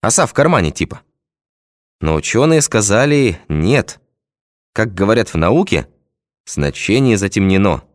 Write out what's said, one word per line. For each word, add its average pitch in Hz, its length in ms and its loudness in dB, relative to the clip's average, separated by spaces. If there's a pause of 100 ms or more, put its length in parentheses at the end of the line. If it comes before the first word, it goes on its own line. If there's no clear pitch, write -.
Оса 135 240 2
в - 80 -8
кармане 135 380 0
типа». - 300 -8 (1000)
Но 80 140 0
учёные 147 460 0
сказали 120 840 0
«нет». 90 520 -2 (720)
Как 110 200 -4
говорят 98 360 0
в - 80 -6
науке, 90 500 0 (580)
значение 107 720 0
затемнено. 95 680 0 (120)